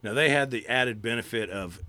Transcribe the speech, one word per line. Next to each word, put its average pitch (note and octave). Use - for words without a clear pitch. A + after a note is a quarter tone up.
Now, G#2+
they D3+
had C#3
the A2+
added A#2+
benefit A2+
of, F#2+